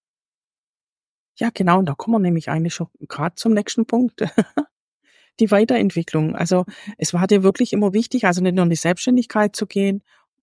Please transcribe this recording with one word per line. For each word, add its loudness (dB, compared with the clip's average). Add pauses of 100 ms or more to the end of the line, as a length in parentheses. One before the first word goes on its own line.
(1400)
Ja, -2
genau. 2
Und 0
da -2
kommen -2
wir 2
nämlich 0
eigentlich -2
schon -8 (200)
grad -6
zum 2
nächsten -2
Punkt. -2
<laughs> -2 (680)
Die 2
Weiterentwicklung. 2
Also 0 (340)
es -4
war 0
dir 4
wirklich 2
immer 0
wichtig, -2
also 0
nicht 0
nur 2
in 2
die 0
Selbstständigkeit 0
zu -6
gehen -2 (400)